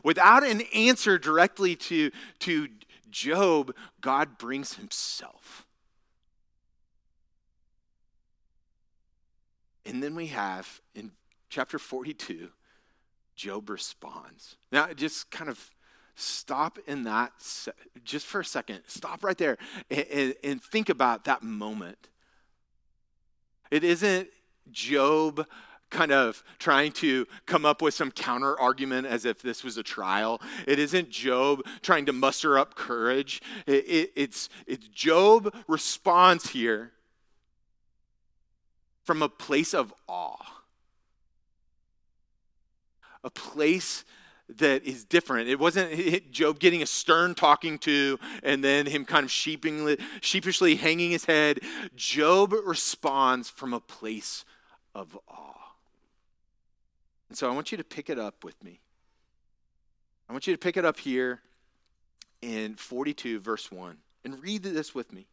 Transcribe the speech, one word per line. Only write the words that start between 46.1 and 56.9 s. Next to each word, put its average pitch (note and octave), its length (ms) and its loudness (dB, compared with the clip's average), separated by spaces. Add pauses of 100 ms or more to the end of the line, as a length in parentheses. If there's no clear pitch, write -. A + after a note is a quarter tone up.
Job D3+ 300 0
getting F3 200 4
a D3 60 -2
stern E3+ 480 2
talking D3+ 440 4
to C#3 380 2 (280)
and C#3 180 2
then C#3 240 4
him C#3+ 180 -2
kind D3 200 4
of C3 80 -6
sheepingly, D3+ 640 -2 (220)
sheepishly F3+ 560 2
hanging E3+ 340 0
his E3+ 140 -2
head. D3+ 340 4 (380)
Job F3+ 580 4 (100)
responds C3+ 840 0
from B2+ 240 -8
a A#2 60 -6
place - 640 -10 (500)
of F#2+ 320 -14
awe. - 460 -20 (1600)